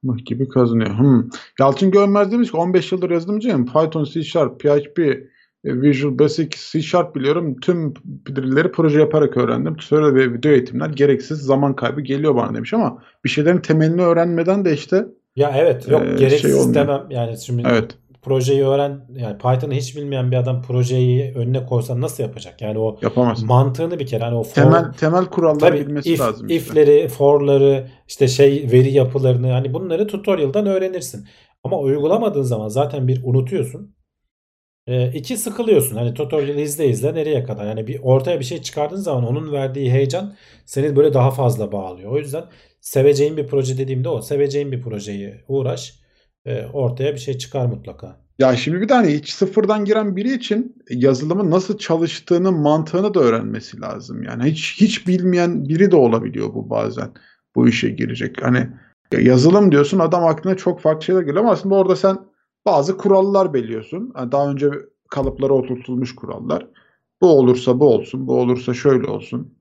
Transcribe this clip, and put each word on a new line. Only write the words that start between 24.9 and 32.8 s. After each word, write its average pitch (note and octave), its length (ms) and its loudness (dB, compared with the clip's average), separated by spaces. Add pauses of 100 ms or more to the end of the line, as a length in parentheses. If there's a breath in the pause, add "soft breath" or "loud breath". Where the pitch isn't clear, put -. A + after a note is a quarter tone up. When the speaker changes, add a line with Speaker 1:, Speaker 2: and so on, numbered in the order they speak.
Speaker 1:
temel E3+ 320 0
kuralları E3+ 340 2 (120)
Speaker 2:
Tabii, D3 160 -2
Speaker 1:
bilmesi D3 260 -2
Speaker 2:
if, C#3+ 80 0
Speaker 1:
lazım A2+ 280 -4
işte. E3 80 0
Speaker 2:
if'leri, D3 520 4
for'ları, C#3 800 4 (200 loud breath)
işte C3+ 200 0
şey, C#3 440 4
veri B2+ 200 6
yapılarını, B2+ 580 2
hani B2+ 240 -2
bunları F3+ 320 -2
tutorial'dan G3+ 600 -2
öğrenirsin. F#3+ 640 -4 (360 soft breath)
Ama E3+ 140 -2
uygulamadığın D3 640 0
zaman A2+ 260 -2
zaten C3+ 400 -2